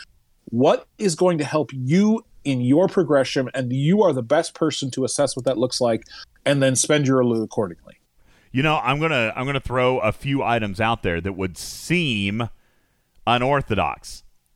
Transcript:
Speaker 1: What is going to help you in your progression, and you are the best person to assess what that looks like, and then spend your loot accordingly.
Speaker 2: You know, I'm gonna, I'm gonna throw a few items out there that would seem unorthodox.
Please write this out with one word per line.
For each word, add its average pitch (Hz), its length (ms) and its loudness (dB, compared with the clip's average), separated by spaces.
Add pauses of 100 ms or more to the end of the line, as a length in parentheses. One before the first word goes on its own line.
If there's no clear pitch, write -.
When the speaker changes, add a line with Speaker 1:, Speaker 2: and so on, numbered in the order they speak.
(460)
Speaker 1:
What 139 420 2 (100)
is 190 180 0
going 180 240 2
to 147 40 0
help 147 300 -2
you 180 500 0 (200)
in 131 180 -2
your 143 260 4
progression, 139 680 2
and 127 180 -4
you 160 300 4
are 170 100 4
the 131 80 -2
best 147 320 0
person 147 380 -2
to 131 120 -4
assess 131 320 -2
what 123 100 -6
that 131 120 -2
looks 127 240 -2
like, 113 220 0 (420)
and 143 160 2
then 135 140 2
spend 147 320 2
your 131 180 4
loot 113 180 0
accordingly. 101 520 -8 (560)
Speaker 2:
You 127 100 0
know, 156 220 2
I'm 135 160 0
gonna, 139 360 0
I'm 127 120 -4
gonna 139 120 -2
throw 127 380 0
a 107 140 0
few 139 320 -4
items 107 360 -2
out 113 220 0
there 85 200 -2
that 95 120 -4
would 90 240 -6
seem 113 920 -4 (760)
unorthodox. 120 960 -2 (320)